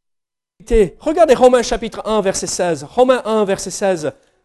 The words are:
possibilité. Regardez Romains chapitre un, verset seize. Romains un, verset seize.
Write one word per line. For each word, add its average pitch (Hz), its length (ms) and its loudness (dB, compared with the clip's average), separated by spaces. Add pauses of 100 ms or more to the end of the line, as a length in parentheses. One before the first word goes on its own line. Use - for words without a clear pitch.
(580)
possibilité. 220 420 0
Regardez 311 360 2
Romains 247 260 4
chapitre 220 440 -6
un, 214 160 -2
verset 185 260 -4
seize. 170 360 -4
Romains 247 420 2
un, 214 200 0
verset 190 260 -4
seize. 180 400 -4 (340)